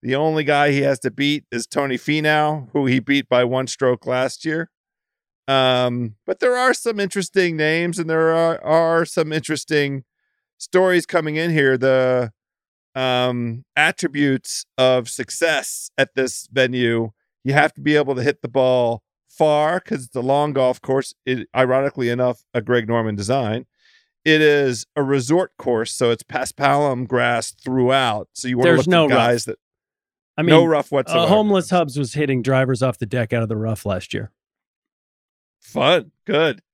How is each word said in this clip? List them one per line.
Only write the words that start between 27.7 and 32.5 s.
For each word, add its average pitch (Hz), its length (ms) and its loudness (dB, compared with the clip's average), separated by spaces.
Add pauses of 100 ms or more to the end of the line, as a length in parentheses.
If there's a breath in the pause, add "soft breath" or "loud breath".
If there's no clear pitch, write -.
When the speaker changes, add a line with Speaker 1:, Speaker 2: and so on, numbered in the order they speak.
Speaker 1:
So - 160 -10
you 131 100 -2
wanna 170 120 4
Speaker 2:
There's 165 80 4
Speaker 1:
look 151 80 2
for 180 40 0
Speaker 2:
no 170 120 4
rough. 147 80 2
Speaker 1:
guys 120 340 0
that - 160 -12 (760)
Speaker 2:
I 151 60 -4
Speaker 1:
no 160 200 6
Speaker 2:
mean, 170 60 4
Speaker 1:
rough 151 220 0
whatsoever. 160 360 0
Speaker 2:
uh, - 20 0
Homeless 202 420 2
Hubs 160 260 0
was 139 180 -4
hitting 135 280 -2
drivers 131 400 0